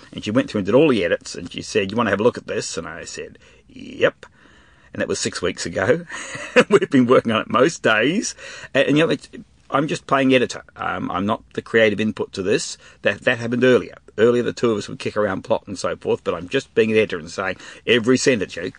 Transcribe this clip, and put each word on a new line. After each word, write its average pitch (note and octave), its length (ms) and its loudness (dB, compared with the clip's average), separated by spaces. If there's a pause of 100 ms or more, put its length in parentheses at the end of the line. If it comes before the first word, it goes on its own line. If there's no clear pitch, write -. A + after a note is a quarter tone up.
(140)
And - 100 -10
she G#2+ 80 -4
went B2+ 180 0
through G#2+ 100 -4
and F#2 60 -4
did G2+ 100 2
all D3+ 140 6
the G#2 140 2
edits, - 320 -4
and F2 160 -12
she - 100 -10
said, G2 300 -2
"You G#2+ 60 -4
wanna A2 140 0
have G2+ 100 0
a - 20 2
look A#2 140 2
at - 100 -12
this?" G#2 300 -6
And E2 100 -8
I D#2+ 160 -12
said, - 340 -14 (300)
"Yep." - 580 -4 (680)
And - 80 -6
that - 60 -2
was - 120 -4
six - 220 -6
weeks - 240 -4
ago. G2+ 400 -2 (320)
<laughs> - 320 2
We've - 200 4
been B2+ 180 6
working B2+ 240 4
on A2 100 0
it - 80 -10
most B2+ 320 2
days. C3 540 2 (400)
And, C3+ 140 4
and, D3 80 4
you D#3+ 80 4
know, D3 40 0
it's, - 180 -4 (440)
I'm D3 160 0
just F3 180 -8
playing C3 300 4
editor. A#2+ 280 0 (120)
Um, F2+ 340 -6
I'm F#2+ 160 -2
not G#2+ 160 -2 (120)
the - 100 -6
creative A2 360 2
input G#2+ 340 -4
to G2 100 -6
this. A2+ 340 -2 (240)
That, G2+ 200 -2
that A#2+ 180 0
happened A#2 240 -2
earlier. A#2 320 4 (240)
Earlier, A#2+ 240 4
the A2+ 100 -2
two A#2+ 160 0
of G#2+ 80 0
us G#2 100 -8
would - 120 -12
kick - 180 -6
around G2 280 -2
plot - 200 -2
and G2 140 -10
so E2+ 160 -4
forth, F2 280 -4
but F#2 120 -4
I'm E2+ 120 -10
just - 280 -6
being A2 160 4
an A2 60 2
editor G2 200 0
and D#2+ 140 -14
saying, F#2+ 260 -6 (300)
every A#2+ 320 4
sentence, A2+ 360 0
you E2+ 60 -10
know, F#2+ 180 -8